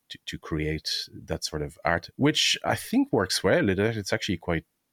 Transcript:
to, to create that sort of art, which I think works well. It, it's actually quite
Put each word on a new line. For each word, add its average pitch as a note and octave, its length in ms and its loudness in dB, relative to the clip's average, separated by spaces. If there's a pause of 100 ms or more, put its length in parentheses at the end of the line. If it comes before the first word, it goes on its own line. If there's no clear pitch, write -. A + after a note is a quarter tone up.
to, - 160 -14
to - 140 -10
create D#2 500 -4 (360)
that E2 180 -6
sort D#2 180 -6
of D2 240 -8
art, E2+ 300 0
which - 480 2
I A#2 120 2
think C4+ 360 0
works G2+ 320 2
well. B2+ 260 4
It, F#2 80 2
it's G#2+ 360 0
actually G2+ 240 -2
quite E2 280 -2 (280)